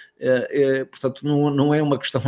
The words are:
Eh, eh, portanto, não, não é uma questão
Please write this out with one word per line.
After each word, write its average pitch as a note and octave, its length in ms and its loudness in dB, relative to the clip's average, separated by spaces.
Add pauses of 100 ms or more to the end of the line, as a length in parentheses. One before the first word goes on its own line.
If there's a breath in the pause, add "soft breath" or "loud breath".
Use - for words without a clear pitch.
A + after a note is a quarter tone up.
(180 loud breath)
Eh, B2+ 320 0
eh, C3+ 340 0
portanto, - 400 -8
não, D3 260 2
não C#3+ 220 2
é D3+ 80 2
uma C#3+ 180 0
questão - 300 -4